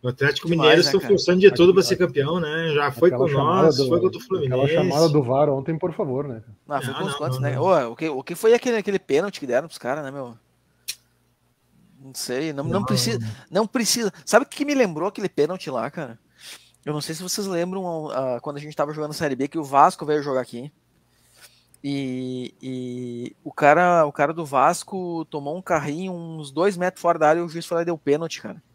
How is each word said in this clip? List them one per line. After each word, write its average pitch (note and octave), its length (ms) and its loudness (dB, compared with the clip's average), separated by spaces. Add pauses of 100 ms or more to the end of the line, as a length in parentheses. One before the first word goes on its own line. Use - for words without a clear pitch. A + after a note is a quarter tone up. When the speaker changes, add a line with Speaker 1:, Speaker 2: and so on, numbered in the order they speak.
Speaker 1:
O B2 40 -2
Atlético C#3 400 -2
Speaker 2:
Demais, E3 220 0
Speaker 1:
Mineiro E3 120 8
Speaker 2:
né, - 40 4
Speaker 1:
estão G3 140 2
Speaker 2:
cara? - 140 2
Speaker 1:
forçando F3+ 280 2
de G3 100 10
tudo F3 220 6
pra F#3 80 6
Speaker 3:
Aqui, - 80 0
Speaker 1:
ser F#3+ 80 2
campeão, D#3 420 0
né? D#3+ 340 -2
Já C#3+ 180 2
foi E3 180 4
Speaker 3:
aquela C3 160 2
Speaker 1:
com C#3+ 40 0
Speaker 3:
chamada D3+ 360 2
Speaker 1:
nós, C#3+ 120 6
Speaker 3:
do, C3+ 100 2
Speaker 1:
foi E3+ 140 2
contra A#2+ 160 0
o A#2+ 40 -12
Speaker 3:
aquela D3+ 280 -4
Speaker 1:
Fluminense. C3+ 240 2
Speaker 3:
chamada D#3+ 360 4
do D3+ 120 4
var C3+ 280 2
ontem, C#3 280 -2
por F3 160 -4
favor, D3 340 -4
né? A2+ 140 -10 (260)
Speaker 2:
Ah, C#3 140 -2
foi B2 120 -6
Speaker 1:
Não, C#3+ 60 -8
Speaker 2:
com F#3+ 60 -4
os G3 60 -4
Speaker 1:
não, D3 80 -6
Speaker 2:
quantos, C3 200 -4
Speaker 1:
não, C3 100 -2
Speaker 2:
né? - 60 -4
Speaker 1:
não. B2+ 60 -2
Speaker 2:
Ô, D#3 300 2
o A#2 40 -12
que, D#3+ 140 -4
o C3+ 140 -6
que F3 120 -10
foi A3+ 200 4
aquele, A#3 220 0
aquele G3+ 200 -2
pênalti F3 420 0
que C#3+ 60 -8
deram C3 220 0
pros - 100 -18
caras, C#3+ 260 -6
né, C3+ 60 -10
meu? C3 260 -12 (1700)
Não C3+ 120 -20
sei, C#3+ 360 -6
não, C#3 120 -6
não C3 160 0
Speaker 1:
Não, G3+ 40 -2
Speaker 2:
precisa, B2+ 360 0
Speaker 1:
não. A2+ 80 -6 (240)
Speaker 2:
não G#3 160 2
precisa. A#3 440 0 (140)
Sabe A#3+ 180 4
o - 60 -10
que C#4+ 160 -6
me D4 80 -2
lembrou F#3 340 0
aquele G#3 220 -6
pênalti D#3 400 -2
lá, B2+ 220 -4
cara? A#2+ 260 -12 (680)
Eu D3 100 -6
não D3+ 60 -4
sei D#3+ 140 -8
se D#3 80 -10
vocês F#3 240 -6
lembram, F3+ 640 -4
ah, B2+ 320 -4
quando D3 160 -10
a - 20 -10
gente D3+ 160 -14
tava D3+ 160 -2
jogando D3+ 220 -6
Série D3+ 220 -2
B, C3+ 120 -2
que D#3+ 120 -6
o D3+ 40 -6
Vasco C#3+ 400 4
veio D3 200 0
jogar C3 180 -2
aqui. A#2+ 320 -12 (1120)
E, B2+ 760 -6
e B2 840 -10
o C#3+ 100 -12
cara, E3 540 6
o C#3+ 40 -4
cara D3+ 220 0
do E3 100 -8
Vasco E3 880 -2
tomou D3 260 -8
um F#3+ 60 -12
carrinho E3 500 -4
uns E3 380 -12
dois F3 260 0
metros F3+ 280 -4
fora E3+ 160 2
da D3+ 100 6
área E3 100 4
e F3 40 -2
o E3+ 60 -6
juiz E3 180 -10
foi F3 80 -4
lá E3+ 80 0
e - 20 -2
deu E3+ 140 -4
pênalti, D#3 420 -2
cara. - 220 -16 (120)